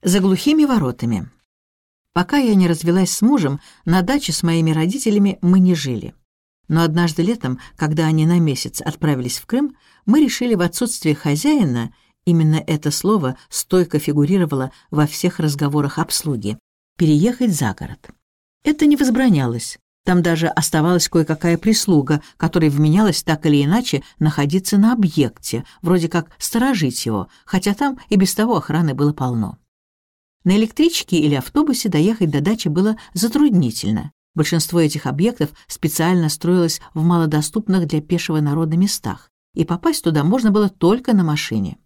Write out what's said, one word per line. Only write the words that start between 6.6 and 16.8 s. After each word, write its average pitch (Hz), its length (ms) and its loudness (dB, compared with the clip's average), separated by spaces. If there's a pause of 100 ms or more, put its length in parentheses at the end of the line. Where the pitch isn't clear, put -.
Но 160 140 2
однажды 165 400 0
летом, 170 380 -2 (160)
когда 156 320 -2
они 156 180 2
на 175 140 4
месяц 151 420 -2
отправились 127 560 -4
в - 80 -14
Крым, 277 300 -2 (320)
мы 277 160 6
решили 247 320 0
в 175 60 0
отсутствие 175 520 -2
хозяина — 147 800 0 (320)
Именно 160 400 2
это 151 260 -2
слово 170 460 -2 (120)
стойко 175 500 -2
фигурировало 147 720 0 (200)
во 151 160 2
всех - 320 -4
разговорах 147 600 -2
обслуги. 120 580 -6 (400)